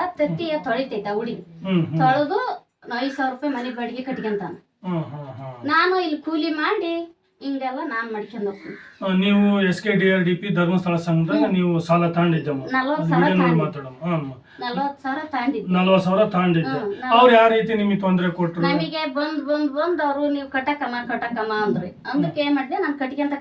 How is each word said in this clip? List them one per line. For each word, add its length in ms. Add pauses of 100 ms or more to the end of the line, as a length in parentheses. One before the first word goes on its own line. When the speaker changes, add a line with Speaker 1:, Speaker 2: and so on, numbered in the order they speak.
Speaker 1:
ತತ್ತಿ 460 (120)
ತೊಳಿತೈತೆ 460
ಆ 20
ಹುಡುಗಿ. 300 (220)
Speaker 2:
ಹ್ಮ್, 220
ಹ್ಮ್. 120
Speaker 1:
ತೊಳೆದು 400 (560)
ಐದ್ 180
ಸಾವಿರ 200
ರೂಪಾಯಿ 200
ಮನೆ 180
ಬಾಡಿಗೆ 320
ಕಟ್ಕೊಂತಾನ. 520 (300)
Speaker 2:
ಹ್ಮ್, 180
ಹ್ಮ್, 260
ಹ್ಮ್. 380
Speaker 1:
ನಾನು 340
ಇಲ್ಲಿ 160
ಕೂಲಿ 340
ಮಾಡಿ 600 (320)
ಹಿಂಗೆಲ್ಲ 420
ನಾನ್ 280
ಮಾಡ್ಕೊಂಡ್ 340
ಹೋಗ್ತೀನಿ. 300 (240)
Speaker 2:
ಆ, 160
ನೀವು 520
ಎಸ್ 140
ಕೆ 100
ಡಿ 200
ಆರ್ 100
ಡಿ 120
ಪಿ 200
ಧರ್ಮಸ್ಥಳ 420
ಸಂಘದಾಗ 460
Speaker 1:
ಹ್ಮ್. 100
Speaker 2:
ನೀವು 260
ಸಾಲ 320
ತಗೊಂಡಿದ್ದಮ್ಮ? 540
Speaker 1:
ನಲವತ್ತು 420
ಸಾವಿರ 180
Speaker 2:
ಅದು 80
ವಿಡಿಯೋನಲ್ಲಿ 280
Speaker 1:
ತಗೊಂಡಿದ್ದೆ. 220
Speaker 2:
ಮಾತಾಡಮ್ಮ. 300
ಹಾ, 80
ಅಮ್ಮ. 120 (280)
Speaker 1:
ನಲವತ್ತು 420
ಸಾವಿರ 240
ತಗೊಂಡಿದ್ದೆ. 460
Speaker 2:
ನಲವತ್ತು 320
ಸಾವಿರ 220
ತಗೊಂಡಿದ್ದೆ. 420
Speaker 1:
ಹ್ಮ್, 100
Speaker 2:
ಅವ್ರು 220
Speaker 1:
ನಲವತ್ತು 340
Speaker 2:
ಯಾವ 140
ರೀತಿ 260
ನಿಮಗೆ 260
ತೊಂದ್ರೆ 300
ಕೊಟ್ರು? 320
Speaker 1:
ನಮಗೆ 440
ಬಂದ್, 380
ಬಂದ್, 280
ಬಂದ್ 280
ಅವ್ರು 300
"ನೀವು 180
ಕಟ್ಟಕ್ಕಮ್ಮ, 460 (140)
ಕಟ್ಟಕ್ಕಮ್ಮ" 440
ಅಂದ್ರಿ. 360 (180)
ಅದಕ್ಕೆ 340
ಏನ್ 160
ಮಾಡಿದೆ, 200
ನಾನ್ 220
ಕಟ್ಕೊಂತ, 420